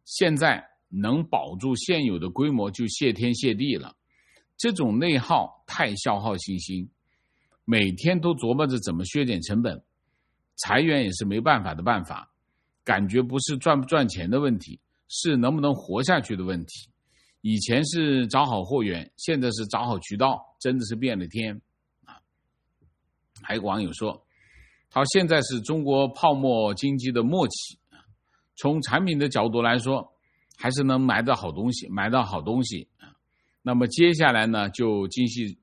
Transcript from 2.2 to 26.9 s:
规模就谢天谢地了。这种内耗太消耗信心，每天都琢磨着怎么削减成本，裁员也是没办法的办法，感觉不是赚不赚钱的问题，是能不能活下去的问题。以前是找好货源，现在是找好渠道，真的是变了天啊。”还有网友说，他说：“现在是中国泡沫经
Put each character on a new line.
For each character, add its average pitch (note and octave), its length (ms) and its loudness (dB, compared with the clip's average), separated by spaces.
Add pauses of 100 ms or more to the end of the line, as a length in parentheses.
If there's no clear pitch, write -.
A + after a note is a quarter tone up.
规 C#3 220 0
模 G#2+ 180 0
就 A2+ 160 -4
谢 A#2+ 260 0
天 A#2+ 220 0
谢 A#2 220 0
地 B2+ 200 -2
了。 C#2 200 -10 (600)
这 A#3 140 0
种 B2+ 280 0
内 D#3+ 180 2
耗 - 480 -2
太 A2+ 300 -2
消 G#2 240 -2
耗 G#2 180 -2
信 F2+ 220 -6
心， F#2 280 -8 (800)
每 G#2+ 280 4
天 E3 280 0
都 E3+ 140 0
琢 A#2+ 180 0
磨 C#3+ 140 2
着 B2+ 100 0
怎 F#2 160 -4
么 E2+ 120 -4
削 C#3+ 200 -2
减 G#2 160 -2
成 G#2+ 220 0
本， A2+ 200 -4 (720)
裁 B2 240 2
员 D3+ 220 2
也 G2 100 0
是 G#2+ 120 -4
没 G2+ 160 0
办 B2+ 220 2
法 D#2 100 -6
的 D#2 80 -8
办 G2+ 240 0
法， - 260 -12 (520)
感 G2+ 240 2
觉 A2+ 160 4
不 B2+ 160 -2
是 C#3+ 180 -2
赚 C#3+ 220 4
不 B2+ 80 -2
赚 C#3+ 200 4
钱 F2+ 220 -4
的 B2 100 2
问 B2+ 200 0
题， - 200 -14 (280)
是 - 280 -2
能 B2+ 200 4
不 D3+ 60 0
能 C#3+ 120 2
活 A2+ 300 -2
下 E3 160 2
去 A2+ 160 -4
的 F#2 80 -4
问 F2+ 220 -4
题。 - 240 -18 (520)
以 A2 180 0
前 A#2 260 2
是 D3 420 2
找 C3 180 2
好 A2 180 0
货 B2 200 0
源， F2 320 -4
现 D#3 260 -2
在 B2 100 0
是 G#2+ 140 -4
找 G#2+ 200 -2
好 A#2 140 -2
渠 - 160 -10
道， C3 240 2 (200)
真 C3 180 0
的 A#2+ 80 -4
是 A2 100 -6
变 A#2 220 -2
了 F#2 100 -4
天 A2 320 -6 (460)
啊。” - 160 -20 (1200)
还 - 140 -8
有 A2 80 -4
网 G2+ 180 -2
友 F2 120 -4
说， - 300 -8 (680)
他 C3+ 100 2
说 C#3 100 2
：“现 F#3 160 4
在 D#3 140 4
是 B2 200 -4
中 D3+ 220 -2
国 C#3 260 4
泡 D3+ 240 2
沫 A#2+ 420 2
经 C#3 220 -2